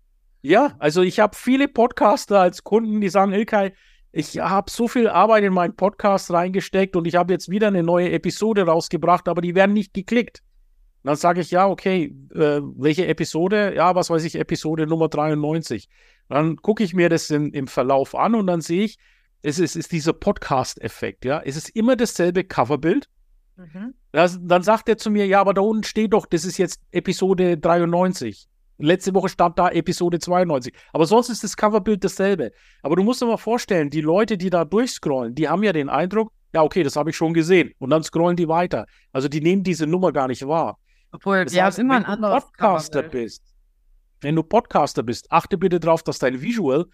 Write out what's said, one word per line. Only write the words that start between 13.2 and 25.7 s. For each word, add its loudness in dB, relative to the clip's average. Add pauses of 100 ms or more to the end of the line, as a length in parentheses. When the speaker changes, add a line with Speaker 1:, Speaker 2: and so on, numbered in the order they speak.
Speaker 1:
„Ja, 2
was 0
weiß 0
ich, -6
Episode -4
Nummer 0
dreiundneunzig.“ -4 (400)
Dann 0
guck -2
ich -2
mir 4
das 0
in, -2
im -8
Verlauf 0
an 0
und 0
dann 0
sehe -2
ich, -6 (440)
es -2
ist, 0
ist -8
dieser 0
Podcast-Effekt, -6
ja. -2
Es -8
ist -12
immer 0
dasselbe 0
Coverbild. 0 (460)
Speaker 2:
Mhm. -16 (160)
Speaker 1:
Das, 2
dann 2
sagt 0
er 2
zu -6
mir, 2
„Ja, 4
aber 2
da 0
unten 0